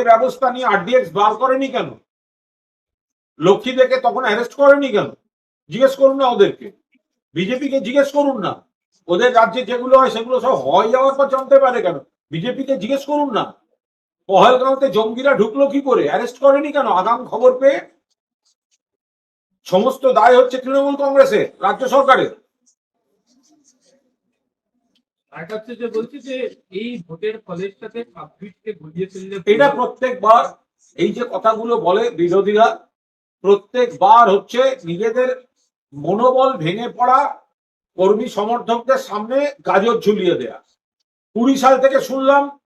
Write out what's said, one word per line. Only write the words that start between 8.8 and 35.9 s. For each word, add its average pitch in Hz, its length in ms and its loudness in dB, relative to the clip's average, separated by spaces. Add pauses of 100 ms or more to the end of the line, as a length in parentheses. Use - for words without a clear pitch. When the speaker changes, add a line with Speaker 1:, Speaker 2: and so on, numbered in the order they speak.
Speaker 1:
ওদের 208 320 2
রাজ্যে 226 300 0
যেগুলো 247 300 0
হয় 262 160 2
সেগুলো 247 300 -4
সব 254 100 0 (100)
হয়ে 202 280 2
যাওয়ার 269 240 2
পর 269 160 2
জানতে 269 300 4
পারে 247 180 0
কেন? 170 160 -2 (340)
বিজেপি 240 320 -6
কে 269 180 -2
জিজ্ঞেস 269 240 -4
করুন 294 320 -2
না। - 60 -2 (840)
পহেলগাঁওতে 254 600 4
জঙ্গিরা 226 460 0
ঢুকলো 233 320 0
কি 277 140 -2
করে? 233 220 2
অ্যারেস্ট 190 360 -4
করেনি 277 320 4
কেন? 277 160 -2
আগাম 214 380 -2
খবর 254 340 2
পেয়ে। 285 200 2 (1800)
সমস্ত 240 420 0
দায় 247 320 6
হচ্ছে 254 200 2
তৃণমূল 277 380 -2
কংগ্রেসের, 277 520 2 (120)
রাজ্য 208 300 -4
সরকারের। 247 420 2 (3000)
Speaker 2:
আর - 120 -16
একটা 190 120 -14
হচ্ছে 226 200 -14
যে 240 120 -10
বলছি 233 320 -8
যে 254 300 -10 (200)
এই 214 380 -10
ভোটের 214 400 -10
ফলের 185 320 -10
সাথে 226 240 -14
ছাব্বিশকে 190 720 -18
গুলিয়ে 165 320 -10
ফেললে 190 400 -14
Speaker 1:
এটা 269 240 4
প্রত্যেকবার - 960 -2 (300)
এই 208 180 -2
যে 240 180 -6
কথাগুলো 220 460 -2
বলে 196 320 -2
বিরোধীরা, 190 800 0 (540)
প্রত্যেকবার 202 880 4
হচ্ছে 247 540 0
নিজেদের 226 640 -4 (460)